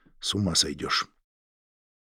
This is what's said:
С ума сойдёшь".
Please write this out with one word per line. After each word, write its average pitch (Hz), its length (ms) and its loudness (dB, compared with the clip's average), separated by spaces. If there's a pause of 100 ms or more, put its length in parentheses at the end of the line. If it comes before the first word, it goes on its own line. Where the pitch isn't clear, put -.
(200)
С - 160 -2
ума 95 200 2
сойдёшь". - 520 0 (960)